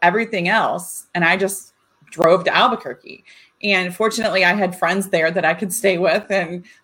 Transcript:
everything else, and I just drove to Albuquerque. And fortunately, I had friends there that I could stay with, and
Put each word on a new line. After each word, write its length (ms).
everything 460
else, 640
and 120
I 100
just 380
drove 340
to 100
Albuquerque. 680
And 320
fortunately, 520
I 80
had 240
friends 320
there 200
that 140
I 100
could 200
stay 240
with, 340
and 320